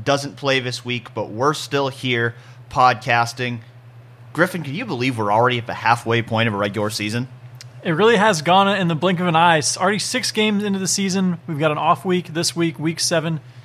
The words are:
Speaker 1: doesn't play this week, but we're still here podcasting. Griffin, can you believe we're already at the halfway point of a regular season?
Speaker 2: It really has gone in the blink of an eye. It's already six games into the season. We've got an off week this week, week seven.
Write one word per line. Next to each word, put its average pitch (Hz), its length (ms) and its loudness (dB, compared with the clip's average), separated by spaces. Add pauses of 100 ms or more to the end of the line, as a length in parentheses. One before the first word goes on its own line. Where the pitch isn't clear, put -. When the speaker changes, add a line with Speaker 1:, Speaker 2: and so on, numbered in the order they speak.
Speaker 1:
doesn't 139 340 -2
play 135 220 0
this 123 240 -6
week, 123 300 -6
but 107 160 -6
we're 120 240 0
still 139 360 -2
here 120 460 -2 (360)
podcasting. 120 880 2 (760)
Griffin, 175 300 0
can 135 120 -8
you 233 120 -8
believe 127 320 -2
we're 104 120 0
already 120 280 4
at 117 80 -6
the 90 80 -6
halfway 117 480 0
point 113 260 0
of 104 60 -2
a - 20 -2
regular 104 320 -2
season? 107 400 -4 (540)
Speaker 2:
It 190 80 -2
really 208 260 4
has 196 240 2
gone 196 400 4
in 175 80 0
the 170 60 0
blink 170 260 0
of 180 60 0
an 165 100 2
eye. 170 220 6
It's - 180 -2
already 196 220 0
six - 340 -4
games 214 320 0
into 196 140 -2
the 190 100 -4
season. 185 580 0
We've 160 120 -6
got 156 120 2
an 151 60 -2
off 156 260 0
week 180 260 -2
this 160 280 -4
week, 170 220 -2
week 160 200 -4
seven. 160 420 -2 (240)